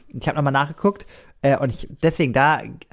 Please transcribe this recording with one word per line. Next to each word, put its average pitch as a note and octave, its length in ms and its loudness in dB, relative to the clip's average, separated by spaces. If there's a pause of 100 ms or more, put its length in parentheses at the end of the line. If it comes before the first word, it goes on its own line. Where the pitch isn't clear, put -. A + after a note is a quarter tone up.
ich - 180 -12
hab D#3 80 -2
noch D3+ 80 0
mal C#3+ 80 2
nachgeguckt, D3+ 560 -2 (360)
äh, C#3 140 4
und C3+ 140 -2
ich, - 160 -8 (160)
deswegen, D#3+ 300 0
da C#3+ 300 2 (300)